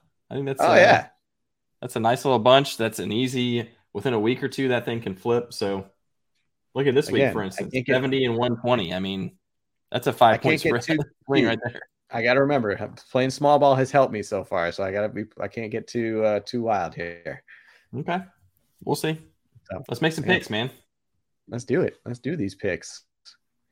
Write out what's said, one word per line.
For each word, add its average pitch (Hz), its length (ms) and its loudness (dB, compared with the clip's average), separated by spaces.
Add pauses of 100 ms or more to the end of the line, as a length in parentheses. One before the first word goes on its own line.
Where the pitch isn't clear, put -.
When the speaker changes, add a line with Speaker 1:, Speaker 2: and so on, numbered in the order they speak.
(300)
Speaker 1:
I - 40 -10
think 139 120 -6
that's, 135 140 -4
Speaker 2:
Oh, 170 120 4
Speaker 1:
uh, - 40 6
Speaker 2:
yeah. - 300 6 (720)
Speaker 1:
that's - 160 -8
a 117 40 -4
nice 117 260 0
little 127 140 4
bunch. 131 360 6
That's 113 220 -2
an 101 120 -6
easy, 123 600 -2 (240)
within 113 180 -2
a 113 80 2
week 123 220 0
or 139 60 -2
two, 135 200 -2
that 120 160 0
thing 117 160 -4
can 98 140 -6
flip. 120 400 -2
So 98 320 -4 (880)
look 139 120 0
at 127 80 4
this 139 160 2
week, 95 120 4
Speaker 2:
Again, 123 100 2
Speaker 1:
for 107 100 -2
Speaker 2:
I 98 40 -4
Speaker 1:
instance, 95 260 -10
Speaker 2:
can't 127 140 -4
get 131 80 2
Speaker 1:
seventy 131 320 0
and 117 100 0
one 120 200 0
twenty. 120 360 0
I 92 80 -4
mean, 95 360 -6 (560)
that's - 160 -2
a - 20 0
Speaker 2:
I 120 40 0
Speaker 1:
five-point 123 460 4
Speaker 2:
can't 156 140 0
get 120 80 -2
Speaker 1:
spread 156 160 0
Speaker 2:
too 151 60 -2 (100)
Speaker 1:
<laughs> - 120 -20
swing 139 180 2
Speaker 2:
cute. 113 40 2
Speaker 1:
right 113 160 -2
there. 120 160 -10 (300)
Speaker 2:
I 120 120 -6
gotta 123 180 4
remember, 135 360 2 (340)
playing 131 200 0
small 143 300 4
ball 139 160 6
has 131 160 0
helped 135 200 4
me 107 100 -6
so 98 220 -4
far, 85 280 -2
so - 100 -6
I 95 100 -4
gotta 104 160 -2
be, 104 160 -8 (160)
I 95 80 -6
can't 110 220 -8
get 113 160 -8
too, 113 380 -2
uh, 107 160 2
too 120 220 -6
wild 98 320 -2
here. 85 480 -12 (540)
Speaker 1:
Okay. 170 220 -6 (680)
We'll 147 120 -2
see. 156 220 -2 (520)
Speaker 2:
So, 92 180 -10
Speaker 1:
Let's 117 120 -6
make 160 140 2
some 160 100 -6
Speaker 2:
yeah. - 100 2
Speaker 1:
picks, - 160 -4
man. 113 200 -4 (800)
Speaker 2:
Let's 123 160 -10
do 151 180 0
it. - 140 -4 (100)
Let's 120 140 -10
do 156 160 -6
these 98 180 -6
picks. - 500 -6 (680)